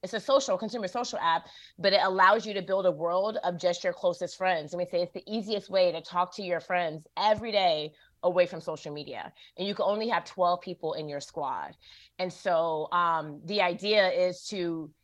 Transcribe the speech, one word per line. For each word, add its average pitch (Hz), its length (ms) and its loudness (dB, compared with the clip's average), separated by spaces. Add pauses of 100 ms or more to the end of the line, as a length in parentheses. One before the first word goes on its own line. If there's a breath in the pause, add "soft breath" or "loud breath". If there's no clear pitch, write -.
it's 190 120 -8
a 214 40 -2
social, 269 380 2
consumer 220 300 -6
social - 320 -6
app, 165 260 0 (320 loud breath)
but 190 160 2
it 202 80 6
allows 190 420 6
you 214 120 -8
to 196 80 -4
build 190 240 2
a 180 40 6
world 180 520 0
of 175 160 -4
just 175 240 0
your 180 100 0
closest 175 420 -4
friends. 175 380 -2
And 175 80 -4
we 175 80 -4
say 175 140 0
it's 170 100 -6
the 190 180 -10
easiest 214 380 -4
way 185 220 4
to 160 100 -6
talk 180 360 -2
to 214 40 -8
your 175 180 0
friends 160 460 -2 (100)
every 214 360 2
day 160 400 2 (320 soft breath)
away 180 240 4
from 175 140 -8
social 156 300 -8
media. 143 400 -10 (280 loud breath)
And 190 80 -4
you 202 80 -4
can 185 100 0
only 214 240 0
have 226 160 0
twelve 175 360 0
people 170 320 -8
in 156 140 -6
your 143 120 -8
squad. 131 560 -8 (420 loud breath)
And 185 160 -6
so, 165 580 0
um, 160 540 0
the 202 160 -2
idea 185 480 2
is 180 360 0
to 170 440 -6 (140)